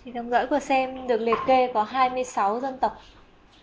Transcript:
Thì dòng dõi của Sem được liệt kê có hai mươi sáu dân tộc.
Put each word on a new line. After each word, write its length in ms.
Thì 80
dòng 180
dõi 160
của 140
Sem 460
được 140
liệt 260
kê 280
có 80
hai 280
mươi 140
sáu 360
dân 200
tộc. 120